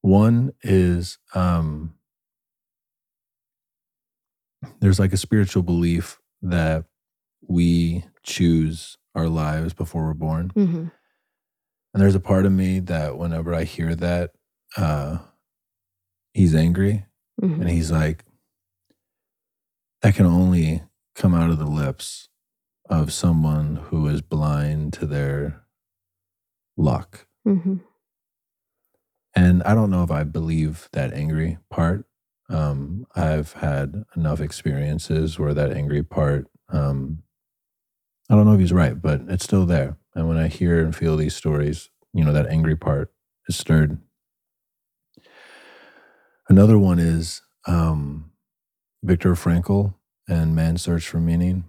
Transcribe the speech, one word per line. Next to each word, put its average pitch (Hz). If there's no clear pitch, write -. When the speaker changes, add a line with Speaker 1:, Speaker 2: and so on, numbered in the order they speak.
Speaker 1:
One 113
is, 90
um, 82
there's, 95
like, 95
a 95
spiritual 98
belief 85
that 80
we 85
choose 80
our 82
lives 80
before 80
we're 78
born. 80
Speaker 2:
Mm-hmm. 170
Speaker 1:
And 98
there's 98
a 92
part 95
of 98
me 95
that 80
whenever 82
I 80
hear 82
that, 87
uh, 76
he's 87
angry 95
Speaker 2:
Mm-hmm. 170
Speaker 1:
and 87
he's 80
like, 78
"That 104
can 95
only 87
come 92
out 82
of 80
the 76
lips 73
of 78
someone 78
who 76
is 73
blind 76
to -
their 71
luck." -
Speaker 2:
Mm-hmm. 190
Speaker 1:
And 90
I 95
don't 110
know 90
if 85
I 76
believe 80
that 67
angry 80
part. 87
Um, 76
I've 78
had 71
enough 76
experiences 76
where 73
that 73
angry 73
part, 71
um, 71
I 107
don't 104
know 107
if 101
he's 87
right, 82
but 73
it's 92
still 95
there. 76
And 82
when 82
I 80
hear 82
and 80
feel 80
these 76
stories, 73
you 85
know, 73
that 73
angry 78
part 73
is 85
stirred. 78
Another 104
one 92
is, 82
um, 78
Viktor 90
Frankl 92
and 80
Man's 82
Search 85
for 82
Meaning. 87